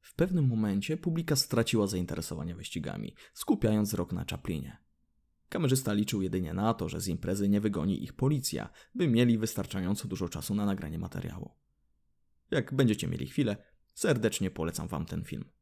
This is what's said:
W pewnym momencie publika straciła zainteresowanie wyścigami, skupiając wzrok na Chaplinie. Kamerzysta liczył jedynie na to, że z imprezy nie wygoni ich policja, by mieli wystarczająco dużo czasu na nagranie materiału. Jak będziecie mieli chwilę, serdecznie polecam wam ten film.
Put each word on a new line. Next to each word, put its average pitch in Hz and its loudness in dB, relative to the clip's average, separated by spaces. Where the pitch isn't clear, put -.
W - -20
pewnym 175 4
momencie 107 2
publika 165 0
straciła 113 2
zainteresowanie 85 -4
wyścigami, - -8
skupiając 107 2
wzrok 87 -2
na 87 -4
Chaplinie. 71 -6
Kamerzysta 131 2
liczył 104 2
jedynie 90 -2
na 107 2
to, 85 -4
że 80 -4
z 95 -4
imprezy 98 0
nie 101 6
wygoni 95 0
ich - -10
policja, 131 -2
by 185 2
mieli 117 6
wystarczająco 98 -2
dużo 92 -4
czasu 82 -4
na 104 0
nagranie 82 -4
materiału. - -8
Jak 131 0
będziecie 123 4
mieli - -4
chwilę, 110 0
serdecznie 110 2
polecam 80 -4
wam 80 -4
ten 82 -6
film. 52 -10